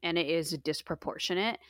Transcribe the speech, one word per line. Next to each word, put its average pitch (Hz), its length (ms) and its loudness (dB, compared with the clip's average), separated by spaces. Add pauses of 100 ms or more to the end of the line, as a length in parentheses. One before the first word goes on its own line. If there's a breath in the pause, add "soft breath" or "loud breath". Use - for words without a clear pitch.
and 170 160 2
it 156 100 2
is 165 300 2
disproportionate. 175 1000 -2 (120)